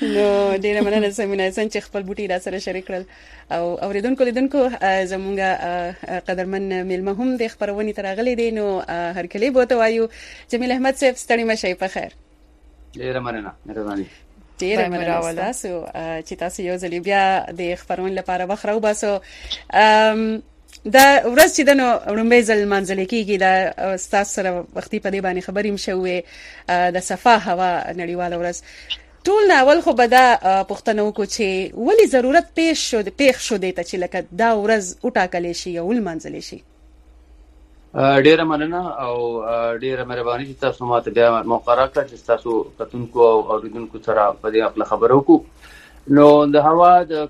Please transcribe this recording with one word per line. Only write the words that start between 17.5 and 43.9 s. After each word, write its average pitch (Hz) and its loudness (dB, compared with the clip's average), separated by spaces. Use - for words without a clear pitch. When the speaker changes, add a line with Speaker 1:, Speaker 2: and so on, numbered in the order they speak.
Speaker 1:
د 175 -6
خپرونې 185 -6
لپاره 185 -4
وخت 202 -6
راوباسو. 208 0
آم، 220 4
دا 269 8
ورځ 262 6
چې 311 0
ده، 277 6
نو 254 2
لومړی 226 4
ځل 214 2
لمانځلې 196 -2
کېږي، 208 -2
دا، 190 2
آ، 190 -4
ستاسو 202 -2
سره 180 -4
وختي 202 -8
په 202 -6
دې 196 -4
باندې 185 -4
خبرې 196 -6
هم 202 -4
شوې، 185 -4
آ، 180 2
د 175 -2
صفا 208 2
هوا 180 -2
نړیواله 175 -6
ورځ. 175 -6
ټول 415 4
نه 359 6
اول 294 6
خو 311 2
به 240 4
دا، 247 6
آ، 190 2
پوښتنه 214 -4
وکړو 208 -2
چې 190 -4
ولې 359 4
ضرورت 269 2
پیښ 330 2
شو، - -4
پیښ 247 0
شو - -6
دې 185 -4
ته 175 -6
چې 196 -10
لکه 180 -4
دا 214 0
ورځ 214 0
وټاکلې 180 -2
شي 175 -10
یا 170 -6
ولمانځلې 170 -6
شي؟ - -18
Speaker 2:
آ، 139 4
ډېره 160 6
مننه 165 -4
او، 120 -6
آ، 117 -4
ډېره 127 -6
مهرباني 123 -6
چې 135 -16
تاسو 127 -4
ما 120 2
ته 117 -6
بیا 117 4
موقع 117 0
راکړه 135 0
چې 120 -12
ستاسو 113 -2
کتونکو 120 0
او 110 4
اوریدونکو 110 -8